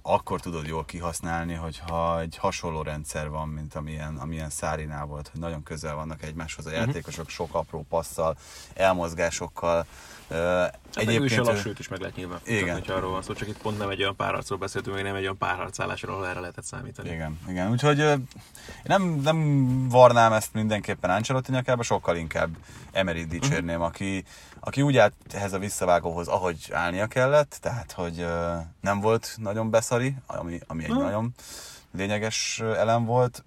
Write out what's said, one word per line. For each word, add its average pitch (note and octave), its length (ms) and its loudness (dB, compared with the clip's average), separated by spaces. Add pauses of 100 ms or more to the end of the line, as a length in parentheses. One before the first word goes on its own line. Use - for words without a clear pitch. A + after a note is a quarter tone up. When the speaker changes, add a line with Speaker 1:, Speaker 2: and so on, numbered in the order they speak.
Speaker 1:
akkor F#2+ 380 0
tudod D#2+ 280 -6
jól D#2+ 180 -4
kihasználni, E2+ 680 -4
hogyha E2+ 680 -2
egy E2 160 -8
hasonló E2+ 440 -4
rendszer D2+ 480 -6
van, D#2 180 -6
mint D2+ 280 -8
amilyen, D2+ 420 -8
amilyen D#2 320 -6
Szárinál D2+ 560 -4
volt, D2 220 -10
hogy - 120 -12
nagyon E2 240 -6
közel D2+ 320 -8
vannak D#2 280 -8
egymáshoz D#2 420 -10
a D#2 40 -8
Speaker 2:
Mhm. D#2+ 100 -4
Speaker 1:
játékosok, E2 500 -4
sok E2 240 -6
apró D#2 360 -4
passzal, E2 480 0 (560)
elmozgásokkal. E2+ 920 0 (420)
Ö, D#2+ 80 -8
Speaker 2:
Hát F2 440 2 (160)
Speaker 1:
egyébként G#2+ 140 0
Speaker 2:
egyébként... A#2 220 4
ő A2+ 40 2
se B2 60 4
Speaker 1:
ő - 20 2 (100)
Speaker 2:
lassú, G#2 160 -2
őt G2 100 -8
is - 80 -12
meg F#2+ 120 -8
lehet F#2 160 -8
nyilván F2 280 -8
Speaker 1:
Igen. A2 160 0
Speaker 2:
futatni, F2 200 0
hogyha F#2+ 140 -6
arról F#2 180 -2
van F#2+ 100 -2
szó, G#2+ 120 -8
csak G#2 140 -6
itt G#2 140 -8
pont G#2+ 160 -4
nem G2+ 120 -2
egy G2 120 -4
olyan G2 140 0
párharcról G2 420 -4
beszéltünk, G2 380 -6
meg G2 100 -2
nem G2 100 -2
egy G2 60 -2
olyan F#2+ 160 -2
párharcállásról, F#2 760 -4
ahol F#2+ 120 -4
erre F2+ 120 -4
lehetett F2 240 -10
számítani. - 460 -12
Speaker 1:
Igen, D#2+ 380 -6
igen. F#2 240 0
Úgyhogy, C#3+ 280 4
ö, D3+ 120 6
én C#3 80 4 (640)
nem, F#3+ 200 4
nem C#3+ 840 4
varnám A#2+ 440 10
ezt A2 200 0
mindenképpen G#2+ 560 0
Ancelotti A#2+ 420 2
nyakába, B2 320 2
sokkal F#2 320 2
inkább E2 340 -2 (420)
Emery E2+ 340 0
dicsérném, F2 500 0
Speaker 2:
Mhm. E2+ 100 0
Speaker 1:
aki, F#2+ 380 -4 (360)
aki C3 220 -2
úgy C#3+ 160 6
állt G#2 160 8 (180)
ehhez G2 220 -4
a F#2+ 60 0
visszavágóhoz, F2 680 2
ahogy F2+ 300 0 (140)
állnia F2+ 360 0
kellett, C#3+ 540 2
tehát, - 300 -4
hogy, E2+ 280 -6
ö, E2+ 360 -2 (260)
nem G2+ 180 2
volt A2 380 2
nagyon A2 320 -2
beszari, A#2+ 460 2 (100)
ami, E2+ 420 -6
ami D#2+ 160 -4
egy - 60 -4
Speaker 2:
Mhm. C4 120 2
Speaker 1:
nagyon A2+ 320 -2 (580)
lényeges, G#2 680 -2
ö, A2 120 0
elem A2+ 320 4
volt. B2 420 2